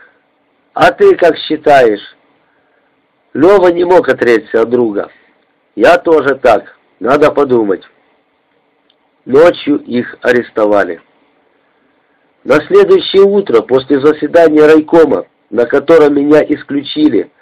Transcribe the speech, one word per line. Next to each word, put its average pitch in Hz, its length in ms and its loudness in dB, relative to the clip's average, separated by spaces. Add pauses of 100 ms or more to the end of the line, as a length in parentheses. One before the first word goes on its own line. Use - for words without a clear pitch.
(760)
"А 170 160 0
ты 190 260 2
как 170 200 0
считаешь?" 135 800 -2 (1160)
Лёва 180 360 2
не 175 160 -2
мог 175 240 0
отречься 120 540 -2
от 113 80 -4
друга. 110 400 -4 (640)
"Я 143 220 2
тоже 143 360 -2
так. 117 420 -2 (220)
Надо 147 320 0
подумать". 123 540 -2 (1400)
Ночью 147 580 0
их 120 380 -8
арестовали. 104 800 -2 (1400)
На 123 140 0 (100)
следующее 190 560 2
утро, 196 380 0
после 131 400 -2
заседания 151 640 2
райкома, 151 600 2 (240)
на 117 160 -2
котором 147 500 2
меня 147 240 2
исключили, 139 880 -4 (120)